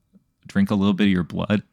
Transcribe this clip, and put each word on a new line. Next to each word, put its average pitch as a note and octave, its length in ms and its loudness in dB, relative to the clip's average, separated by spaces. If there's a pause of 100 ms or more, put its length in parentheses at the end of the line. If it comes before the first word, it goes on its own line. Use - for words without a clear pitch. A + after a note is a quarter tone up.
(480)
drink G2 220 0
a G#2+ 60 0
little G2+ 180 2
bit G#2 120 0
of G2 60 4
your F2+ 120 0
blood F2+ 500 -4